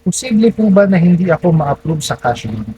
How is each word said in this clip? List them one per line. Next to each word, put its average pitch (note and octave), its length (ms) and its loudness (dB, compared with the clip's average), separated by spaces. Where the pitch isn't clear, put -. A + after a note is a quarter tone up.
posible A3+ 480 0
po A3 240 -2
ba G3 160 4
na F#3+ 80 2
hindi F3 320 2
ako E3 240 0
ma-approve D3+ 480 -2
sa - 160 -6
cash A#2+ 320 -6
loan? G#2+ 280 -10